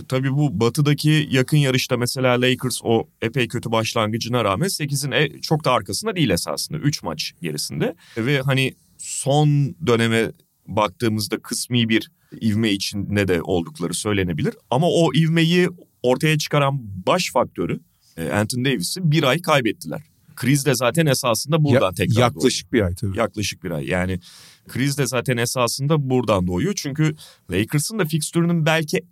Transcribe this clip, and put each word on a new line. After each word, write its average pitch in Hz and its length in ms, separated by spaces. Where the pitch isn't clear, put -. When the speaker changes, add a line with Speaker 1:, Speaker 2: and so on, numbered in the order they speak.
Speaker 1:
tabii 131 240
bu 135 280
Batı'daki 147 720
yakın 131 260
yarışta 131 400
mesela 123 440
Lakers 127 420
o 104 260
epey 117 260
kötü 117 240
başlangıcına 113 720
rağmen 101 240
sekizin, 139 440
e, 117 300
çok - 240
da 135 60
arkasında 120 440
değil 151 140
esasında. 85 480
Üç 151 260
maç - 380
gerisinde. 170 540
Ve 131 240
hani 135 340
son 147 800
döneme 113 440
baktığımızda 107 720
kısmi - 500
bir 107 220
ivme 110 300
içinde 101 560
de 90 140
oldukları 85 520
söylenebilir. 98 600
Ama 151 200
o 160 240
ivmeyi 165 560
ortaya 139 340
çıkaran 143 420
baş 180 240
faktörü, 101 480
e, 82 120
Anthony 107 360
Davis'i 170 460
bir 151 120
ay 139 180
kaybettiler. 143 600
Kriz 139 300
de 139 100
zaten 127 300
esasında 135 580
buradan 117 240
Speaker 2:
Ya-, 92 60
Speaker 1:
tekrar 107 280
Speaker 2:
yaklaşık - 500
Speaker 1:
doğuyor. 110 140
Speaker 2:
bir 87 40
ay 90 60
tabii. 98 220
Speaker 1:
Yaklaşık 104 460
bir 90 80
ay. 73 160
Yani 90 320
kriz 135 300
de 139 100
zaten 120 300
esasında 131 720
buradan 110 380
doğuyor. 98 280
Çünkü 151 400
Lakers'ın 147 480
da 180 60
fikstürünün 170 600
belki 160 460